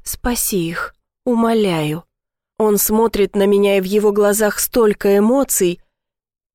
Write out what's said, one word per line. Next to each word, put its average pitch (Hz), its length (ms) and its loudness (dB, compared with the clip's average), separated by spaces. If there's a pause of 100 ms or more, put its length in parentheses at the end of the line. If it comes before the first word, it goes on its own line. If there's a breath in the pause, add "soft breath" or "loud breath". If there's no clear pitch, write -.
Спаси 214 640 -4
их. - 260 -10 (300)
Умоляю". 208 800 0 (540)
Он 214 180 2
смотрит 214 600 0
на 196 100 2
меня, 202 320 2
и - 20 2
в 185 40 -4
его 208 260 0
глазах 208 480 0
столько 208 580 0
эмоций. 214 640 0 (760)